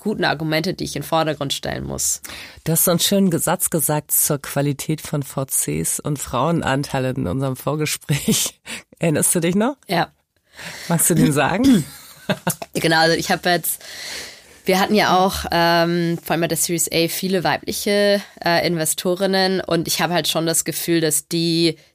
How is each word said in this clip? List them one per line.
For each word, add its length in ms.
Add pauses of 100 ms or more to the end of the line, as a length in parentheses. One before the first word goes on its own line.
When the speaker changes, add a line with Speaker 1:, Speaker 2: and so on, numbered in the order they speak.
Speaker 1:
guten 240
Argumente, 480
die 120
ich 120
in 60
den 60
Vordergrund 440
stellen 320
muss? 380 (420)
Speaker 2:
Du 80
hast 120
so 60
einen 100
schönen 380
Satz 300
gesagt 440
zur 280
Qualität 600
von 200
V 220
Cs 560
und 180
Frauenanteile 920
in 160
unserem 300
Vorgespräch. 1040 (180)
<laughs> 200
Erinnerst 360
du 60
dich 160
noch? 200 (120)
Speaker 1:
Ja. 220 (800)
Speaker 2:
Magst 220
du 40
den 180
sagen? 560
Speaker 1:
<clears throat> 60 (800)
Genau, 240
also 180
ich 140
hab 160
jetzt 360 (880)
wir 100
hatten 160
ja 220
auch, 340
ähm, 720
vor 100
allem 100
bei 60
der 100
Series 340
A 160
viele 340
weibliche, 800 (240)
äh, 220
Investorinnen 960
und 260
ich 140
habe 100
halt 160
schon 160
das 220
Gefühl, 340
dass 260
die, 520 (160)